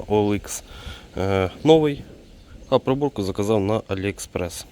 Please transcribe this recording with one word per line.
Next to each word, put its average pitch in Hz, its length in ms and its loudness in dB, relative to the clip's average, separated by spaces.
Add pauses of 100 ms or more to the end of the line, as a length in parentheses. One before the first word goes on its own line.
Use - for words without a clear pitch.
О 104 220 2
Л 104 60 2
Ікс, - 280 -8 (540)
е, 95 340 0 (120)
новий, 151 400 4 (680)
а 131 100 4
приборку 135 440 0
заказав 101 380 0
на 107 260 0
Аліекспрес. 95 840 -6